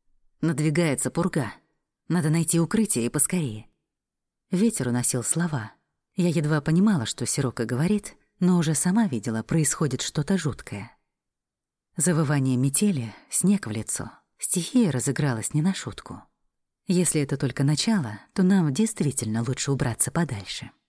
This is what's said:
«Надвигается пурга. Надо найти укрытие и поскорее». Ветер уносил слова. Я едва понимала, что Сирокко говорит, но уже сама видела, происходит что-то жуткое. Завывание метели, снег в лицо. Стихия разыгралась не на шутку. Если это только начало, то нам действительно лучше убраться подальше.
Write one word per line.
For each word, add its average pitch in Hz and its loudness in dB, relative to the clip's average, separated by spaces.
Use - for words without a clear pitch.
«Надвигается 151 0
пурга. 165 -2
Надо 160 2
найти 165 2
укрытие 165 0
и 120 0
поскорее». 143 -2
Ветер 185 0
уносил 120 0
слова. 151 -4
Я 175 2
едва 151 0
понимала, 170 2
что - -6
Сирокко 123 -2
говорит, 170 -2
но 180 4
уже 156 2
сама 196 2
видела, 113 -2
происходит 151 0
что-то 170 -2
жуткое. 113 -6
Завывание 143 2
метели, 135 0
снег 190 2
в 110 -6
лицо. 107 -6
Стихия 185 0
разыгралась 131 -2
не 151 2
на 190 2
шутку. - -10
Если 175 2
это 139 -2
только 135 0
начало, 147 0
то 190 2
нам 180 4
действительно 131 0
лучше 127 -2
убраться 127 0
подальше. - -4